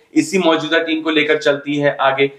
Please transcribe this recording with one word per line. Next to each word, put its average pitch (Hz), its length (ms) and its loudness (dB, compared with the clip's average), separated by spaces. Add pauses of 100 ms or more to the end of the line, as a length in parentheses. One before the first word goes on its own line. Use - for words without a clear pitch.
(160)
इसी 156 220 0
मौजूदा 160 420 2
team 160 220 -4
को 160 80 -6
लेकर 151 280 0
चलती 143 400 -2
है 143 240 0
आगे? 135 380 0